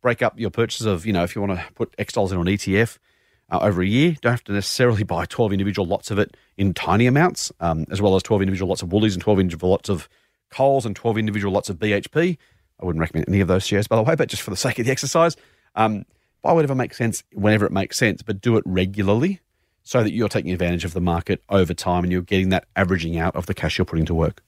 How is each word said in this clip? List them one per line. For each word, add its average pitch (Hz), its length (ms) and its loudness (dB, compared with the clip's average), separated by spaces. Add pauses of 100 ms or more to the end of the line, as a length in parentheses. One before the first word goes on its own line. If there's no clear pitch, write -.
break 120 220 0
up 113 180 -2
your 107 100 -2
purchases 117 360 -2
of, 90 180 0
you 107 80 -2
know, 87 100 2
if 87 120 -4
you 110 80 -6
wanna 95 200 -4 (120)
put - 240 -8
X - 160 -8
dollars 98 180 0
in 90 80 -2
an 85 80 0
E 101 80 2
T 98 220 0
F, 113 200 0 (540)
uh, 92 80 0
over 92 220 2
a 92 40 0
year, 143 360 2
don't 120 100 2
have 120 120 -4
to - 80 -8
necessarily 107 520 0
buy 85 220 -4
twelve 107 260 -2
individual 98 340 -2
lots - 240 -4
of 101 80 -2
it - 160 -2 (220)
in 98 160 0
tiny 101 340 2
amounts, 143 540 0
um, 80 300 0
as 95 100 -4
well 98 160 4
as 92 60 2
twelve 104 180 0
individual 95 300 0
lots 92 120 -2
of 90 100 -8
Woolies 104 220 2
and 90 80 -6
twelve 104 160 4
individual 90 320 0
lots 98 200 0
of 90 180 -4 (420)
Coles 135 360 2
and 101 100 -6
twelve 110 220 -2
individual 104 340 -2
lots 98 160 0
of 90 100 -6
B 107 140 0
H 101 180 -2
P. 170 280 0 (420)
I - 60 -12
wouldn't 80 140 -2
recommend 80 280 -2
any 98 120 4
of 95 80 4
those 92 180 2
shares, 104 200 0
by 113 100 2
the 110 60 2
way, 160 140 2
but 139 120 0
just - 140 -8
for - 80 -10
the 92 60 -6
sake 127 240 -4
of 117 60 0
the 131 60 0
exercise, 165 440 0 (400)
um, 107 280 0 (380)
buy 160 100 2
whatever 147 220 2
makes 127 240 -4
sense 117 240 -2 (100)
whenever 104 340 2
it - 60 -2
makes 95 240 -4
sense, 107 260 0
but 98 180 -8
do 117 160 2
it - 100 2
regularly 98 720 0 (440)
so 123 180 0
that 104 100 0
you're 107 160 0
taking 90 220 -2
advantage 87 340 -2
of 90 100 -4
the 92 60 -4
market 87 500 -2
over 95 240 4
time 87 280 -2
and 90 100 0
you're 90 100 0
getting 95 260 0
that 92 160 0 (100)
averaging 87 440 0
out 82 180 -2
of 90 100 -6
the 95 80 -4
cash - 240 -4
you're - 60 2
putting 82 220 -2
to 85 80 -2
work. 80 340 -2